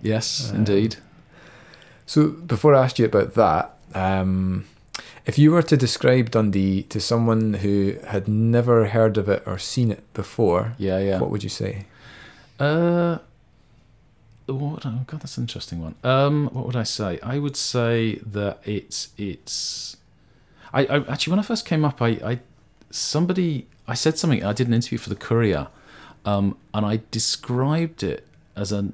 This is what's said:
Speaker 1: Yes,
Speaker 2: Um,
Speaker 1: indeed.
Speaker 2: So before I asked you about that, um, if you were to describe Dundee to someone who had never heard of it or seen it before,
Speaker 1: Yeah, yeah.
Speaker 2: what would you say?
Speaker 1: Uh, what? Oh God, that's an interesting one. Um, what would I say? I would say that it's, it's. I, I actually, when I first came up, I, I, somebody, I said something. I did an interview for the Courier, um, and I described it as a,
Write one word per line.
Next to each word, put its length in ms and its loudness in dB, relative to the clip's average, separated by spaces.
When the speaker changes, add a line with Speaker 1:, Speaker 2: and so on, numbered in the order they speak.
Speaker 1:
Yes, 500 -2
Speaker 2:
Um, 80 -4
Speaker 1:
indeed. 380 2
Speaker 2:
So 220 4
before 460 2
I 100 8
asked 140 -4
you 80 4
about 280 2
that, 420 2
um, 720 0
if 120 -2
you 120 8
were 120 4
to 140 2
describe 540 2
Dundee 540 2
to 160 -6
someone 540 0
who 420 0
had 220 -4
never 600 4
heard 300 2
of 100 -2
it 180 2
or 120 -4
seen 320 0
it 140 -6
before, 640 0
Speaker 1:
Yeah, 220 0
yeah. 180 0
Speaker 2:
what 120 -2
would 120 -4
you 80 -8
say? 360 -8
Speaker 1:
Uh, 580 0
what? 380 -6
Oh 220 -4
God, 140 -12
that's 180 -14
an 60 -4
interesting 360 -10
one. 140 -8
Um, 480 2
what 140 -6
would 100 -4
I 60 0
say? 400 -4
I 160 -4
would 180 -4
say 600 0
that 380 -4
it's, 520 -6
it's. 800 -8
I, 140 2
I 100 0
actually, 200 -4
when 80 4
I 40 0
first 200 -4
came 200 2
up, 180 0
I, 60 4
I, 320 -2
somebody, 760 -2
I 60 -2
said 240 0
something. 260 2
I 80 0
did 140 0
an 80 2
interview 240 0
for 100 -12
the 80 -4
Courier, 520 0
um, 320 0
and 100 0
I 160 0
described 920 -2
it 240 -4
as 160 -4
a, 220 -4